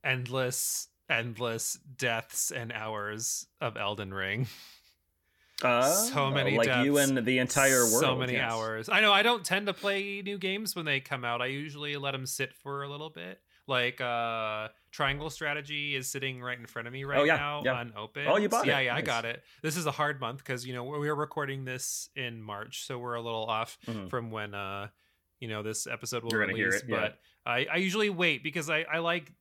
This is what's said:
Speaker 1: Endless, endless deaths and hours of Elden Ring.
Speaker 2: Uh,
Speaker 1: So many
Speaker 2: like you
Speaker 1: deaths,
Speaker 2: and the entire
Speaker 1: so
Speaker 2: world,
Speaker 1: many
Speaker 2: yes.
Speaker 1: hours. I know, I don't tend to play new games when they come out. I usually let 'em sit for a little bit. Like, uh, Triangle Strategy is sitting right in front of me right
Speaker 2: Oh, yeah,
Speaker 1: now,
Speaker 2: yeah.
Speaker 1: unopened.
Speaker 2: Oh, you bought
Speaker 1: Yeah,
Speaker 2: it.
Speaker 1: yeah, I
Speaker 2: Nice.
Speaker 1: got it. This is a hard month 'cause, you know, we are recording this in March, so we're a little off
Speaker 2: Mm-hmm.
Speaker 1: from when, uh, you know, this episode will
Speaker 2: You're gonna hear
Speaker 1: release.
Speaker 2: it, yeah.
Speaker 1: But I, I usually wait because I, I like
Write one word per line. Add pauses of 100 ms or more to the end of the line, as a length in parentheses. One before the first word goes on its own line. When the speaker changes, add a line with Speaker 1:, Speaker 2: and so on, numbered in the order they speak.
Speaker 1:
Endless, (240)
endless
deaths
and
hours (120)
of
Elden
Ring. (1160)
Speaker 2:
Uh,
Speaker 1:
So
many
Speaker 2:
like
you
Speaker 1:
deaths,
Speaker 2:
and (100)
the
entire
Speaker 1:
so
Speaker 2:
world,
Speaker 1:
many
Speaker 2:
yes. (100)
Speaker 1:
hours.
I
know,
I
don't
tend
to
play
new
games
when
they
come
out.
I
usually
let
'em
sit
for
a
little
bit. (260)
Like,
uh, (240)
Triangle
Strategy
is
sitting
right
in
front
of
me
right
Speaker 2:
Oh,
yeah,
Speaker 1:
now,
Speaker 2:
yeah.
Speaker 1:
unopened.
Speaker 2:
Oh,
you
bought
Speaker 1:
Yeah,
Speaker 2:
it.
Speaker 1:
yeah,
I
Speaker 2:
Nice.
Speaker 1:
got
it. (200)
This
is
a
hard
month
'cause,
you
know,
we
are
recording
this
in
March,
so
we're
a
little
off (100)
Speaker 2:
Mm-hmm.
Speaker 1:
from
when,
uh, (500)
you
know,
this
episode
will
Speaker 2:
You're
gonna
hear
Speaker 1:
release.
Speaker 2:
it,
yeah.
Speaker 1:
But (280)
I,
I
usually
wait
because
I,
I
like